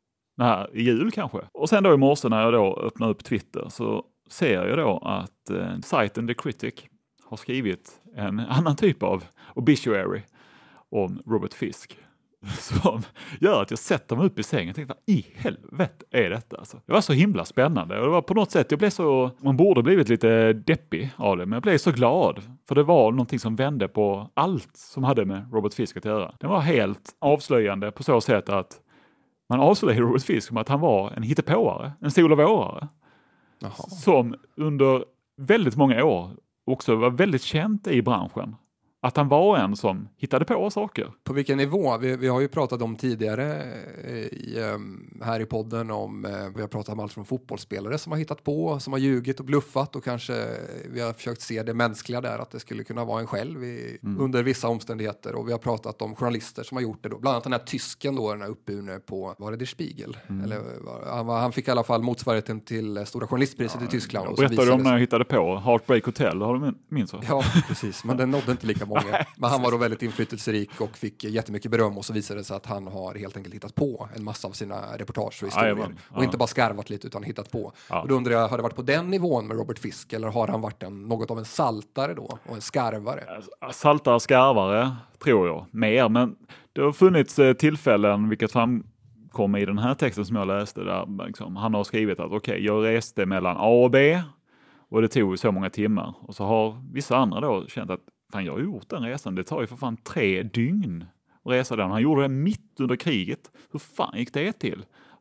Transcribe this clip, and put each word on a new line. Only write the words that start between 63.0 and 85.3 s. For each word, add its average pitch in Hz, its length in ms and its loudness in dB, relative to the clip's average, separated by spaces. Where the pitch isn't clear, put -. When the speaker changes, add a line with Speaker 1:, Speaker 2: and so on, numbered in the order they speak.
Speaker 2:
Stora 123 240 -8
Journalistpriset 127 540 -2
Speaker 1:
Ja, 120 60 -4
Speaker 2:
i - 40 -10
Tyskland. 107 340 -4
Speaker 1:
jag - 60 -4
Speaker 2:
Och - 60 -2
så 131 40 2
Speaker 1:
berättade 123 200 4
Speaker 2:
visade 123 120 6
Speaker 1:
om 127 40 6
Speaker 2:
det 131 60 2
Speaker 1:
när 131 80 4
jag 123 60 6
Speaker 2:
sig 120 40 4
Speaker 1:
hittade 120 240 2
på 92 320 2
Heartbreak 117 480 2
Hotel, 104 360 0
har 113 120 0
du 127 60 -2
min-, 143 180 -2
minns 127 220 -2
du? - 60 -12
Speaker 2:
Ja, 135 160 0
precis. 110 360 -6
Men 123 140 -2
den 127 140 2
nådde 131 200 0
inte 120 160 -4
lika 107 180 -2
många. 104 120 -2
Speaker 1:
<laughs> - 0 -
Nej, 156 140 0
Speaker 2:
Men 120 120 0
han 131 120 2
var 123 100 2
då 120 60 2
Speaker 1:
precis. 120 60 0
Speaker 2:
väldigt 113 200 -2
inflytelserik 107 800 -4
och 110 160 -6
fick - 260 -10
jättemycket 107 480 -6
beröm, 110 260 2
och 98 80 -10
så 113 80 -8
visade 104 260 -6
det 101 40 -10
sig 98 140 -8
att - 80 -14
han 101 220 -8
har 95 280 -10
helt 104 220 -12
enkelt 90 180 -14
hittat 104 200 -16
på 117 400 -2
en 113 80 -10
massa 104 240 -8
av 95 40 -12
sina 98 240 -10
reportage 107 460 -8
och 101 40 -6
historier. 107 220 2
Speaker 1:
Jajamän. 101 280 -4
Speaker 2:
Och - 120 -6
Speaker 1:
Ja. - 20 4
Speaker 2:
inte 123 140 0
bara 120 100 0
skarvat 104 420 -2
lite, 104 180 -12
utan 104 160 -12
hittat 110 280 -12
på. 101 200 -8
Speaker 1:
Ja. 85 120 -2
Speaker 2:
Och - 60 -8
då 135 80 2
undrar 123 180 0
jag, 113 140 2
har 123 100 -4
det 113 60 -4
varit 117 120 -4
på 131 60 -8
den 151 280 0
nivån 170 380 0
med 110 100 -6
Robert 113 220 -6
Fisk, - 340 -10
eller 113 140 -6
har 107 200 0
han 110 140 -4
varit 107 220 -8
en, 98 240 -12
något 113 240 -4
av 113 80 -6
en 104 60 -10
saltare 131 680 -4
då? 113 320 -12
Och 117 100 -12
en 104 60 -12
skarvare? 113 800 -6
Speaker 1:
Saltare, 147 480 4
skarvare, 127 760 4
tror 107 240 6